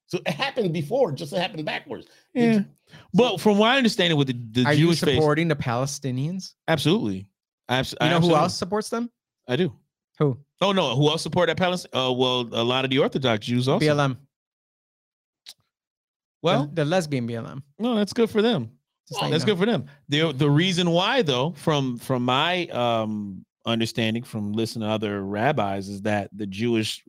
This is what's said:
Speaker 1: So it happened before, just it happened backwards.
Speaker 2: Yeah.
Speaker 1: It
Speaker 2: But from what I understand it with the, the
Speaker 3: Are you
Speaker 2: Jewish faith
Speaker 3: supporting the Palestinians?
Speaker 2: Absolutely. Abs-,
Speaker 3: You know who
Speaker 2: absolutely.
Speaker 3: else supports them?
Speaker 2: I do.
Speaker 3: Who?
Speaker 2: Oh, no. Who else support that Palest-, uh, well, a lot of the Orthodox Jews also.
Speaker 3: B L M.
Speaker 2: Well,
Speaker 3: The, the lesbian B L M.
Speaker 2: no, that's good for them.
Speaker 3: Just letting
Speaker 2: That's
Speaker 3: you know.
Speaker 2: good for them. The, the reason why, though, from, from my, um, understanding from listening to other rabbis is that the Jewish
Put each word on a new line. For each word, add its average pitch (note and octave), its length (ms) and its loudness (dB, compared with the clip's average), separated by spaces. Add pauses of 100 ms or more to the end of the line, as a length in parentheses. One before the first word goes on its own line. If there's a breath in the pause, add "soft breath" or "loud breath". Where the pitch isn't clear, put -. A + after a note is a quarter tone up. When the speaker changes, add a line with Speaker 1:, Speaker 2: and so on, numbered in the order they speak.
Speaker 1:
So - 180 -6
it - 80 -2
happened A#3 400 -2
before, E3+ 380 0
just D3+ 220 -10
it F#3+ 60 -2
happened F3 260 -6
backwards. - 420 -10 (260 soft breath)
Speaker 2:
Yeah. A#3 240 4
Speaker 1:
It G3+ 80 0 (480 loud breath)
Speaker 2:
But B3 260 4
from G#3 200 4
what A3 100 6
I C4 80 4
understand G3 340 2
it D#3+ 40 2
with C#3+ 120 2
the, B2+ 100 -4 (260)
the - 20 4
Speaker 3:
Are D3 80 4
you D3+ 140 6
Speaker 2:
Jewish E3+ 140 2
faith C3+ 140 2
Speaker 3:
supporting D#3 320 2
the D3+ 80 0
Palestinians? C#3 1000 -4 (120)
Speaker 2:
Absolutely. C#3+ 600 0 (420)
Abs-, C3 320 -2
Speaker 3:
You B2 60 2
know C3 60 2
who - 40 2
Speaker 2:
absolutely. E3 240 4
Speaker 3:
else F3 160 -2
supports G#3 320 -6
them? A#3 220 -6 (360)
Speaker 2:
I B2 80 -2
do. D#3 160 0 (480)
Speaker 3:
Who? C#3 180 0 (240)
Speaker 2:
Oh, G3 120 2
no. D3+ 220 0
Who D3 140 4
else D#3+ 140 -2
support E3+ 240 2
that D#3+ 100 0
Palest-, F3+ 360 -2
uh, B2+ 220 2
well, B2+ 260 2 (100)
a A2+ 120 -2
lot B2+ 220 0
of C3 60 -2
the C3+ 80 2
Orthodox C3 480 0
Jews B2 200 0
also. C#3 120 2
Speaker 3:
B D3+ 80 2
L D3 120 2
M. C3+ 180 0 (2250)
Speaker 2:
Well, E3+ 260 2
Speaker 3:
The, D3+ 160 -2
the - 20 0
lesbian D3 400 -2
B A#2 100 -6
L A2+ 120 -10
M. - 160 -14 (160)
Speaker 2:
no, A#3+ 160 -2
that's G#3 180 -2
good A3+ 160 0
for G#3+ 120 0
them. F#3+ 300 0 (360)
Speaker 3:
Just - 140 -8
letting C#3+ 100 -2
Speaker 2:
That's D#3+ 120 0
Speaker 3:
you - 40 0
know. G#3+ 80 4
Speaker 2:
good E3+ 100 -4
for A#3+ 60 2
them. G3 140 -2 (240 loud breath)
The, D#3 240 2
the C#3+ 160 2
reason F3 420 2
why, G#3 300 2
though, C#3+ 360 0
from, C#3 400 0
from B2 280 -2
my, D#3+ 420 2
um, G#2+ 760 -2 (200)
understanding A2+ 580 -2
from G#2 280 -6
listening A2 360 -4
to A2 60 0
other G#2 320 -4
rabbis G2+ 600 -2
is G2 140 -10
that G#2 320 -2
the G#2 120 -8
Jewish A2 640 -2